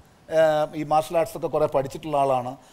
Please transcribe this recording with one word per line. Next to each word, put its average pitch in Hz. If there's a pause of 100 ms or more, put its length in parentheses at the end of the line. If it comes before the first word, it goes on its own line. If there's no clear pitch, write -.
(300)
ഏഹ്, 156
ഈ 151
മാർഷൽ 156
ആർട്സ് 156
ഒക്കെ 160
കുറേ 151
പഠിച്ചിട്ടുള്ള 147
ആളാണ്. 135 (160)